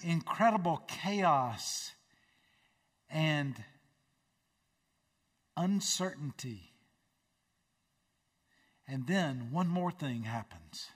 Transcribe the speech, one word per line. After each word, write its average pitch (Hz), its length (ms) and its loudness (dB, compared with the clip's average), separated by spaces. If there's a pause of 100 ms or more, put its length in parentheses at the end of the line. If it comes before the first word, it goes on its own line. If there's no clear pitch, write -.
incredible 175 840 2
chaos 156 1080 0 (1160)
and 151 460 0 (2000)
uncertainty. 160 1160 -2 (2000)
And 131 200 -6
then 139 440 0
one 175 180 2
more 180 220 2
thing 127 340 -4
happens. 110 720 -8